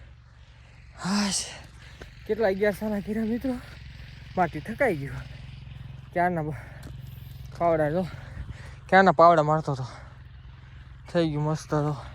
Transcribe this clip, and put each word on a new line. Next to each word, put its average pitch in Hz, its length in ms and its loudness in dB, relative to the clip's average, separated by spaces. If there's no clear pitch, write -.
હાશ, 196 380 0
કેટલા 214 280 2
અગિયારસોના 208 480 0
કર્યા 214 300 -2
મિત્રો, 247 220 -2
માટી 160 320 0
થકાઈ 226 340 2
ગયું. 131 220 -8
ક્યારના 175 340 2
બ-, 151 160 -8
પાવડા 160 380 4
જો, 185 80 2
ક્યારના 190 340 10
પાવડા 165 300 10
મારતો 151 240 2
હતો, 127 100 -4
થઈ 170 200 2
ગયું 147 160 0
મસ્ત. 151 220 -2
તો 151 260 0